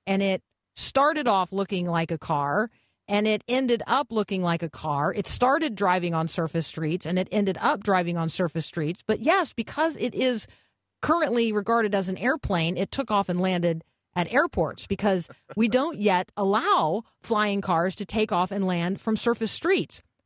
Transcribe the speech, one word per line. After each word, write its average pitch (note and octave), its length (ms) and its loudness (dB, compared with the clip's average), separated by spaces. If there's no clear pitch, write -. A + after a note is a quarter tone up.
and G3 160 0
it F#3+ 200 0
started D4 540 2
off F#3+ 240 2
looking F#3+ 320 -2
like E3+ 260 -2
a E3 60 -4
car, D3+ 540 0
and G#3 180 2
it G#3+ 220 0
ended B3 380 2
up B3+ 240 2
looking G3+ 320 -2
like E3+ 200 0
a E3+ 80 -4
car. D3+ 420 -2
It - 140 -4
started C4+ 480 0
driving F3+ 400 0
on D#3+ 140 0
surface E3 380 -2
streets, D#3+ 380 -4
and F3+ 140 -2
it F#3+ 140 -2
ended F#3+ 280 0
up G3+ 220 0
driving F3+ 340 2
on E3 140 -2
surface E3 360 -2
streets. E3 400 -6
But A3 140 0
yes, E4+ 320 2
because D4 440 -2
it A#3+ 180 -4
is B3 320 0
currently A#3 500 2
regarded G#3 420 2
as F#3+ 140 0
an F#3 80 -2
airplane, F#3 640 0
it G3 140 -2
took C4+ 180 -4
off G3+ 180 0
and F3+ 120 0
landed F3 440 0
at F3 180 -2
airports A#3 540 0
because F#3+ 420 0
we A3 120 4
don't C4+ 300 0
yet F#3+ 380 2
allow G#3 680 2
flying G#3 380 0
cars F3+ 360 0
to G3+ 100 -8
take G#3+ 260 -2
off F3+ 180 2
and G3 160 -2
land F3+ 360 -2
from A3 160 0
surface A3+ 340 0
streets. D#4+ 480 -2